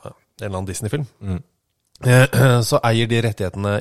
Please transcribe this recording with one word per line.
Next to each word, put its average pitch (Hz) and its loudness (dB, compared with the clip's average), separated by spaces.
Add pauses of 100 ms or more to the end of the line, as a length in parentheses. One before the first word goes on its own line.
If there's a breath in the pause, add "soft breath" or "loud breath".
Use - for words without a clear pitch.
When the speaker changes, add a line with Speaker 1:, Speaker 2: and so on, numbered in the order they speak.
Speaker 1:
en - -16 (280)
eller 98 -8
annen 95 -6
Disney-film. 120 -6 (160)
Speaker 2:
Mm. 95 -6 (580)
Speaker 1:
Eh, 127 4
<clears throat> 110 -4
så - 2
eier 117 0
de 117 0
rettighetene 101 -4